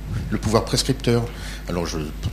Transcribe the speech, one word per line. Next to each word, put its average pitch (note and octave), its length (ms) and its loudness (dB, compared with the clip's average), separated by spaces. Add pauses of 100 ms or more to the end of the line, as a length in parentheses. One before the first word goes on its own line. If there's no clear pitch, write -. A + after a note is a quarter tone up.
(280)
le G#2+ 80 -2
pouvoir G#2+ 300 4
prescripteur. A#2+ 580 2 (420)
Alors F2 200 -2
je E2+ 100 -4 (360)